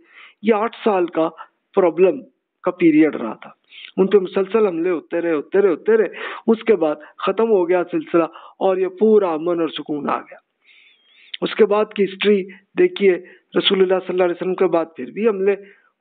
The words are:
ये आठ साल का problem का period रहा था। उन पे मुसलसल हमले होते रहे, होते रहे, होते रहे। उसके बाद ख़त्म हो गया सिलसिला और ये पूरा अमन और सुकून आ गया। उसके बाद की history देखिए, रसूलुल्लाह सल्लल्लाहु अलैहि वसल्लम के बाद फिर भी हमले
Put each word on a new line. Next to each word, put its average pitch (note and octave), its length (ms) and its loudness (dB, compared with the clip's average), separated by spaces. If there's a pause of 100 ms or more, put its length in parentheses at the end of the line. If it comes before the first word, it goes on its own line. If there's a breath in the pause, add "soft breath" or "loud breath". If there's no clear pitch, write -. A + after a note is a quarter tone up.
(440 loud breath)
ये A3 80 2
आठ A3 220 -2
साल F#3+ 400 0
का D#3+ 120 0 (480 loud breath)
problem E3+ 440 2 (460)
का F#3 60 -2
period D#3 460 2
रहा A2+ 180 -8
था। - 200 -20 (440 loud breath)
उन F#3+ 80 4
पे G3+ 120 4
मुसलसल G3 480 0
हमले E3+ 240 -2
होते E3 300 -6
रहे, E3+ 120 -2
होते D#3 280 -2
रहे, G3+ 100 4
होते G#3+ 260 0
रहे। G#3+ 120 2 (400 loud breath)
उसके A3+ 260 2
बाद D#3 260 -2 (240 loud breath)
ख़त्म F#3+ 240 0
हो G3 180 2
गया F3+ 160 0
सिलसिला E3+ 460 -2 (320 loud breath)
और F#3+ 200 0
ये F#3 80 -2 (120)
पूरा G#3 300 4
अमन E3 320 -4
और D#3 80 -2
सुकून D3 380 -8
आ A#2+ 100 -2
गया। - 220 -16 (1000 loud breath)
उसके F#3 220 2
बाद G#3 320 0
की G#3 60 0
history F#3+ 400 0 (340 loud breath)
देखिए, F3+ 380 2 (420 loud breath)
रसूलुल्लाह F#3+ 420 0
सल्लल्लाहु F3+ 300 -2
अलैहि F3 100 -4
वसल्लम F#3 160 -4
के F#3+ 120 0
बाद E3 300 -2
फिर B2+ 140 -12
भी G3 160 -4
हमले G3 260 0 (480 loud breath)